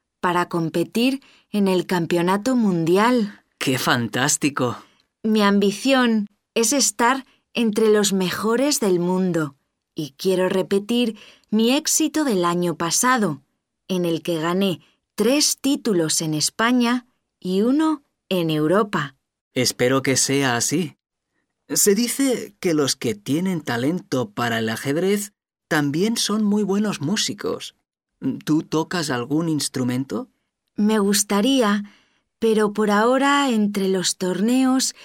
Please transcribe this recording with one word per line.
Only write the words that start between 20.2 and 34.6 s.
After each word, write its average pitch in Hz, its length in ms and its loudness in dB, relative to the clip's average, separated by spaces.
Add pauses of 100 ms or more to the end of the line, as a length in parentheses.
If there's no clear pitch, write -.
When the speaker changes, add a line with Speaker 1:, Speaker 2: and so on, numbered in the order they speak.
Speaker 2:
así. 143 400 -4 (720)
Se 202 260 2
dice 240 640 -2
que 170 160 -2
los 139 220 0
que 117 180 -4
tienen 170 460 -2
talento 127 720 -4
para 117 280 -4
el 110 100 -2
ajedrez 175 640 -2 (360)
también 160 480 0
son 214 260 -2
muy 208 220 2
buenos 196 360 -2
músicos. - 760 -6 (680)
¿Tú 156 200 0
tocas 160 460 -4
algún 135 380 -2
instrumento? 139 800 -4 (460)
Speaker 1:
Me 214 240 2
gustaría, 208 840 0 (560)
pero 214 320 2
por 214 180 0
ahora 269 580 2
entre 208 400 0
los 185 280 -2
torneos 247 880 0